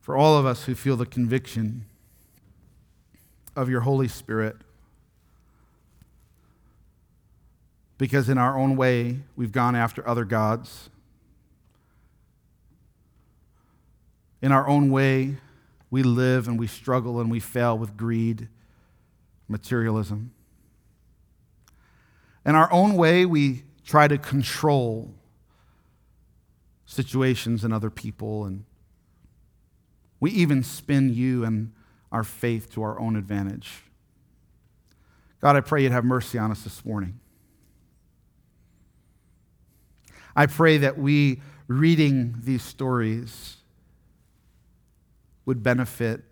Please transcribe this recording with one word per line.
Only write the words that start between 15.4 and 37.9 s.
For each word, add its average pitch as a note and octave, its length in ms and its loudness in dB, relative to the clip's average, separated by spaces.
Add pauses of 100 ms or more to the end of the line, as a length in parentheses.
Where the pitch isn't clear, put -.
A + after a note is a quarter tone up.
we C3 100 0
live B2+ 460 2
and A#2+ 120 -4
we A#2 60 -4
struggle A#2+ 560 -4
and A2+ 80 -2
we A#2 100 -2
fail A#2+ 380 -2
with G#2+ 180 -8
greed, A2+ 540 -2 (1000)
materialism. A2 840 -4 (2000)
In D3 120 2
our D#3+ 180 6
own G3 220 4
way, F3 320 4
we C#3+ 340 2 (240)
try D3 220 6
to D3 100 2
control C3 960 -2 (1700)
situations B2 800 -2
and A2+ 80 0
other A2 160 -2
people, G#2+ 560 -10
and G2 180 -10 (1600)
we E3 100 0
even D3 320 2
spin C3+ 500 0
you B2 300 -2
and A2 300 -4 (360)
our A2+ 140 -4
faith A2+ 500 -6
to A2 80 -6
our G#2+ 160 -6
own A2+ 200 -2
advantage. G2 680 -8 (1600)
God, C#3+ 160 6
I - 20 4
pray C#3+ 240 0
you'd B2+ 80 2
have A#2+ 140 0
mercy B2 320 -2
on A2 120 0
us G#2+ 120 -6
this - 240 -16
morning. G#2 340 -6 (3250)